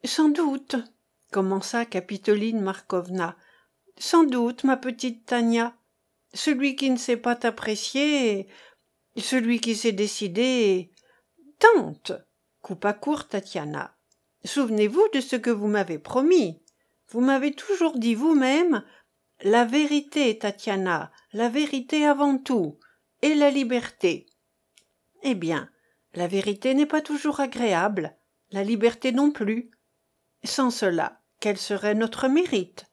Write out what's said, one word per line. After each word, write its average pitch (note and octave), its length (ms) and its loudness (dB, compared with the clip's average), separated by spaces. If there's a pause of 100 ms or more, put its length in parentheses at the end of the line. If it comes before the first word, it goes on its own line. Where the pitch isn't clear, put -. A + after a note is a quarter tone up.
« - 0 -
Sans D#4 240 4
doute, » C#4+ 480 0 (560)
commença G3 520 -2
Capitoline G#3 760 -2
Markovna. « F#3 760 -4 (640)
Sans E4 260 4
doute, B3 400 -2
ma C4+ 120 4
petite B3+ 480 -8
Tania. A#3 500 0 (580)
Celui C4+ 440 -2
qui C4+ 140 0
ne B3+ 60 0
sait A#3+ 200 -2
pas A#3+ 200 -2
t'apprécier, A#3 1120 -2 (680)
celui A#3 440 0
qui A#3 160 -4
s'est A3+ 160 -2
décidé. » « G3+ 1000 -2 (680)
Tante », B3 500 4 (500)
coupa G3+ 320 -4
court C#4+ 360 -4
Tatiana, D3+ 680 -8 (480)
souvenez-vous A#3 720 2
de C4+ 60 2
ce B3+ 160 -4
que A#3 140 -2
vous G#3 180 0
m'avez F3+ 320 -2
promis. C4+ 600 2 (500)
Vous A3+ 100 -4
m'avez C4+ 320 2
toujours E4 440 -2
dit A#3 200 0
vous-même, « C#4+ 680 2 (600)
La A#3 220 4
vérité, C#4+ 720 0
Tatiana, F#3+ 760 -4 (200)
la A3+ 160 0
vérité C#4+ 560 -2
avant C#4+ 340 4
tout, G#3+ 420 -2 (420)
et D4+ 120 4
la D4 160 6
liberté. » A#3+ 760 -2 (960)
Eh B3+ 140 0
bien, E3 340 -4 (440)
la F3 120 -4
vérité G3+ 480 -2
n'est D4 120 4
pas D4+ 160 -2
toujours D4 360 -4
agréable, G#3 800 0 (340)
la G3 140 -4
liberté A#3 480 0
non C#4 180 4
plus. A3+ 400 -4 (720)
Sans B3+ 280 0
cela, F3 520 -2 (160)
quel G#3 200 -2
serait G#3 360 -2
notre A3+ 320 -2
mérite ? C4+ 680 0